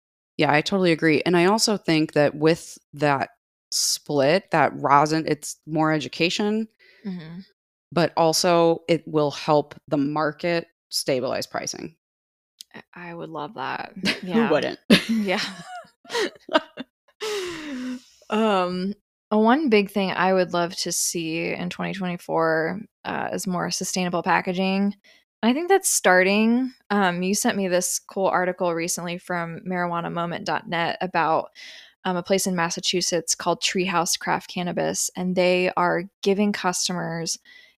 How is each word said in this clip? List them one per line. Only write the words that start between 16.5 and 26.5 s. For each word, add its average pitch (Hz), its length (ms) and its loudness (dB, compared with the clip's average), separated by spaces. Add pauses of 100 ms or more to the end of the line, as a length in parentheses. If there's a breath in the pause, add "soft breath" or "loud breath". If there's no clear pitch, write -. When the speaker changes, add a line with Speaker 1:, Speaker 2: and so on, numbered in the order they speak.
Speaker 2:
Um, 190 640 0 (380)
a 214 80 2
one 254 300 4
big 208 220 4
thing 190 200 0
I 185 220 2
would 180 200 2
love 175 260 0
to 175 140 -4
see 170 600 -4
in 175 180 -6
twenty 175 240 -6
twenty-four, 165 840 -2 (240)
uh, - 280 -4
is 180 140 -6
more 175 240 -2
sustainable 180 520 -4
packaging. 190 720 0 (480 soft breath)
I 233 100 4
think 330 160 -4
that's 381 200 4
starting. 214 840 4 (180)